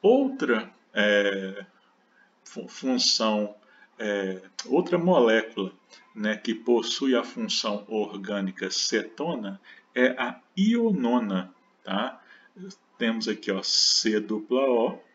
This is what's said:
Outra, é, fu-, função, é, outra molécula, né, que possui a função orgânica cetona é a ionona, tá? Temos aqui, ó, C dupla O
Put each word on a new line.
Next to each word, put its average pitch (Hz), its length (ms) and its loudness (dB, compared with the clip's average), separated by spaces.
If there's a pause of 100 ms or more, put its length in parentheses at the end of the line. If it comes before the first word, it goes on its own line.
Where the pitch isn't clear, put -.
Outra, 254 680 2 (220)
é, 98 720 2 (760)
fu-, - 240 -14
função, 110 880 0 (440)
é, 98 420 -2 (240)
outra 175 320 2
molécula, 113 760 2 (440)
né, 107 200 -2
que 110 180 -6
possui 120 640 0
a 117 80 2
função 107 640 -6
orgânica 101 840 -4
cetona 143 920 -4 (320)
é 127 160 4 (100)
a 123 200 -6 (180)
ionona, 123 960 0 (300)
tá? 104 360 -6 (800)
Temos 113 300 -2
aqui, 104 240 -4
ó, 95 100 -2
C - 580 2
dupla 110 480 0
O 120 320 2 (160)